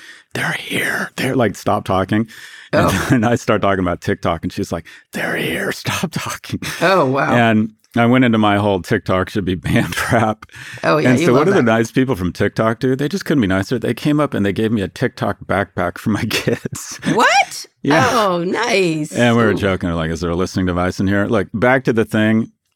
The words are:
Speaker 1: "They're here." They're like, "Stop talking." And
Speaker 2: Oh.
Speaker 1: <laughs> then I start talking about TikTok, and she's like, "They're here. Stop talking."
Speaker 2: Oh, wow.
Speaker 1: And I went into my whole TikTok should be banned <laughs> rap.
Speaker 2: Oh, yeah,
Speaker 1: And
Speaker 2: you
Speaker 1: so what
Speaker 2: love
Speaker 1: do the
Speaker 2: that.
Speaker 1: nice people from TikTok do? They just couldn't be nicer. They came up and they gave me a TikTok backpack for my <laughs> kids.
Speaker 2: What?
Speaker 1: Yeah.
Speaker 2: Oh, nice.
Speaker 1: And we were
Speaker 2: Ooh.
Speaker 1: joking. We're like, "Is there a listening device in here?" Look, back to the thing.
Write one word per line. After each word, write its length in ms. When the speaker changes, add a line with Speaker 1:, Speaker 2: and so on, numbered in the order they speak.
Speaker 1:
"They're 200
here." 600
They're 200
like, 200
"Stop 300
talking." 420
And 140
Speaker 2:
Oh. 200
Speaker 1:
<laughs> 40
then 120
I 120
start 260
talking 220
about 180
TikTok, 420
and 80
she's 200
like, 140
"They're 240
here. 340
Stop 400
talking." 480
Speaker 2:
Oh, 240
wow. 300
Speaker 1:
And 360
I 120
went 180
into 140
my 180
whole 240
TikTok 480
should 160
be 80
banned 480
<laughs> 100
rap. 360
Speaker 2:
Oh, 140
yeah, 140
Speaker 1:
And 80
Speaker 2:
you 80
Speaker 1:
so 60
what 60
Speaker 2:
love 80
Speaker 1:
do 60
the 40
Speaker 2:
that. 140
Speaker 1:
nice 200
people 240
from 180
TikTok 460
do? 160
They 120
just 180
couldn't 160
be 60
nicer. 300
They 160
came 260
up 140
and 100
they 100
gave 180
me 100
a 60
TikTok 580
backpack 540
for 100
my 160
<laughs> 60
kids. 680
Speaker 2:
What? 520
Speaker 1:
Yeah. 280
Speaker 2:
Oh, 320
nice. 680
Speaker 1:
And 260
we 60
were 80
Speaker 2:
Ooh. 40
Speaker 1:
joking. 340
We're 60
like, 160
"Is 100
there 100
a 40
listening 300
device 340
in 60
here?" 220
Look, 260
back 300
to 100
the 120
thing. 460